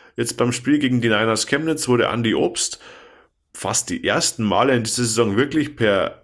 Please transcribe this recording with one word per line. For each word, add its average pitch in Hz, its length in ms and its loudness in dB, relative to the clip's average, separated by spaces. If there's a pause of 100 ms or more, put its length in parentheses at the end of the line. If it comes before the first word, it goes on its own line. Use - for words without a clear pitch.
(160)
Jetzt 120 220 -4
beim 123 140 2
Spiel 147 280 0
gegen 127 220 2
die 117 80 0
Niners 110 380 2
Chemnitz 151 400 -2
wurde 123 220 4
Andi 113 260 0
Obst - 440 -2 (760)
fast - 360 -4
die 90 140 -6
ersten 117 400 0
Male 110 320 4
in 117 80 0
dieser 120 200 -2
Saison 113 320 0
wirklich 143 400 0
per 101 480 0